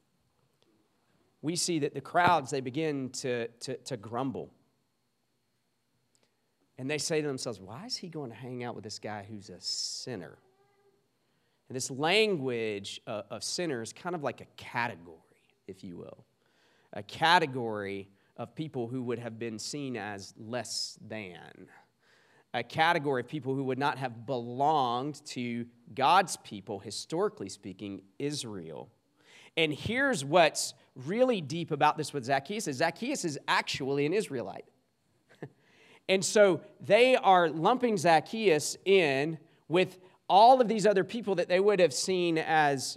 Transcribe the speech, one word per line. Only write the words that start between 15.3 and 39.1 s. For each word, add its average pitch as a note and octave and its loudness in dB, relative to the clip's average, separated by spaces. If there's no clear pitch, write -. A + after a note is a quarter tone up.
if F#2 -16
you F2 -14
will. - -16
A G#2+ -10
category A#2+ 0
of A#2 -12
people C#3 -6
who B2+ -6
would A#2+ -4
have A#2 -10
been A2+ -8
seen C3+ -8
as G2 -10
less A2+ -8
than. F#2 -14
A A#2+ -2
category D3+ 2
of B2 -8
people C3+ -6
who C#3 -4
would C3 -2
not C#3 -2
have A#2 -8
belonged C3 -2
to A#2+ -6
God's D#3 4
people, G2+ -12
historically A#2 -6
speaking, G2 -12
Israel. G#2 -8
And D#3+ 0
here's A#3+ 0
what's D3+ 4
really G#3 0
deep D#3+ -6
about D3 4
this D3+ -6
with B2+ -6
Zacchaeus, C#3 -2
is C#3 -4
Zacchaeus E3+ -2
is C#3+ -4
actually C#3+ 0
an D#3+ 0
Israelite. A#2 -6
<laughs> C#3+ -14
And F#3+ 2
so G3 6
they A#3+ 6
are F3+ 6
lumping G#3+ 2
Zacchaeus E3 4
in D#3 4